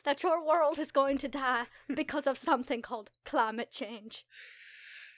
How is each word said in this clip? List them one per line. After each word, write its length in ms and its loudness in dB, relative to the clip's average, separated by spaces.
that 200 0
your 220 2
world 340 4
is 120 -2
going 280 4
to 80 -4
die 380 0
because 320 -2
of 140 0
something 420 0
called 300 -10
climate 480 0
change. 540 -12